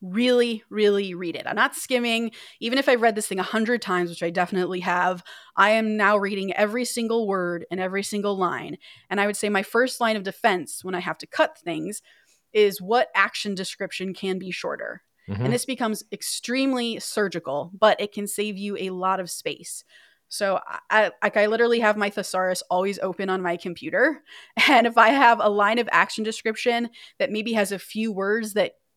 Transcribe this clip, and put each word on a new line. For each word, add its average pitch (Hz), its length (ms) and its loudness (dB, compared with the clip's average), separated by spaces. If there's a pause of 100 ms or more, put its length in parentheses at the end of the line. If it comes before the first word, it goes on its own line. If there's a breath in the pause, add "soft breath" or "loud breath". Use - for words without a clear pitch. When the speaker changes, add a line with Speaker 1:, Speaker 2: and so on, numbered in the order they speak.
Speaker 1:
really, 233 680 2
really 202 440 2
read 170 220 -6
it. - 120 -8
I'm 127 80 -4
not 262 200 0
skimming. 233 560 -2 (280 loud breath)
Even 240 180 -2
if 277 120 2
I've 247 120 4
read 226 140 4
this 214 120 -4
thing 190 120 -4
a 180 40 0
hundred 220 380 0
times, 180 280 -2
which 170 140 -10
I 175 60 0
definitely 180 520 -2
have, 180 420 0 (320 loud breath)
I 196 160 6
am 220 260 2
now 208 200 4
reading 196 360 -2
every 214 300 0
single 226 440 -2
word 175 440 -2
and 185 80 -6
every 190 240 -4
single 202 340 -2
line. 151 400 -4 (320 loud breath)
And 202 120 0
I 202 40 2
would 208 120 -2
say 208 120 -2
my 196 140 0
first 254 380 0
line 220 160 0
of 190 60 -6
defense 185 600 -2
when 185 120 -6
I 170 40 -4
have 175 200 -6
to - 80 -14
cut - 300 0
things 165 440 -8 (520 soft breath)
is 202 280 2
what 220 340 0
action 202 400 0
description 185 580 -8
can 190 260 -4
be 185 120 -10
shorter. - 520 -8 (260 soft breath)
Speaker 2:
Mm-hmm. 101 160 -4
Speaker 1:
And 135 80 2
this 247 120 0
becomes 233 460 -4
extremely 247 880 -2
surgical, 170 800 -4
but 214 220 6
it 208 140 -6
can 202 140 -6
save 208 300 -4
you 202 200 -6
a 185 140 -6
lot 185 280 -2
of 175 100 -8
space. - 540 -10 (460 soft breath)
So 196 360 -2
I, - 140 -10 (100)
I, 214 220 4 (100)
like, 208 160 0
I 208 100 6
literally 233 340 2
have 214 160 2
my 202 120 0
thesaurus 185 600 -2
always 190 300 0
open 190 300 -4
on 185 120 -2
my 175 160 -2
computer. 185 680 -2 (340 loud breath)
<laughs> - 120 4
And 240 180 6
if 233 100 2
I 220 120 10
have 247 320 8
a 214 80 4
line 208 300 2
of 226 120 -2
action 196 320 2
description 233 640 -2 (300 loud breath)
that 180 120 0
maybe 214 220 -4
has 202 200 2
a 185 60 -8
few 220 320 -6
words 202 420 -2
that 202 200 0 (240)